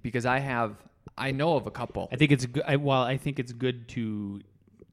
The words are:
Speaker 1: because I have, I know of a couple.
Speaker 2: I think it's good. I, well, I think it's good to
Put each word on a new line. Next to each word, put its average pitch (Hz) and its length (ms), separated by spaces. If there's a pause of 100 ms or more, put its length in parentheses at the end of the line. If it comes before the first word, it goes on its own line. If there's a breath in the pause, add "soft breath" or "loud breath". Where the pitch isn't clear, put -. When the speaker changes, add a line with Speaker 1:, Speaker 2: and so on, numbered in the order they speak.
Speaker 1:
because 120 220
I 127 140
have, 117 360 (420)
I 135 140
know 147 260
of 104 100
a 107 40
couple. 104 420
Speaker 2:
I - 20
think 143 160
it's 127 140
good. 127 200
I, 143 120
well, 139 240
I 127 160
think 143 220
it's 123 120
good 120 380
to 104 500 (540)